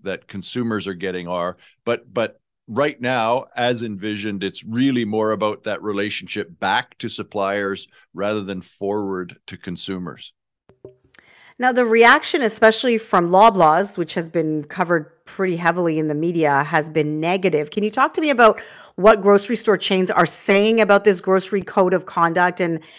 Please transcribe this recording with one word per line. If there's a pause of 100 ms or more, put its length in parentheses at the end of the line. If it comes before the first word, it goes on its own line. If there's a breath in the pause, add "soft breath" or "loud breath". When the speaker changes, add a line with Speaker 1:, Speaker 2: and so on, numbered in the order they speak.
Speaker 1:
that
consumers
are
getting
are. (280 soft breath)
But,
but (260)
right
now,
as
envisioned,
it's
really
more
about
that
relationship
back
to
suppliers (280 soft breath)
rather
than
forward
to
consumers. (1300 soft breath)
Speaker 2:
Now,
the
reaction,
especially
from
Loblaws,
which
has
been
covered (140)
pretty
heavily
in
the
media,
has
been
negative.
Can
you
talk
to
me
about (340 loud breath)
what
grocery
store
chains
are
saying
about
this
grocery
code
of
conduct
and (200 loud breath)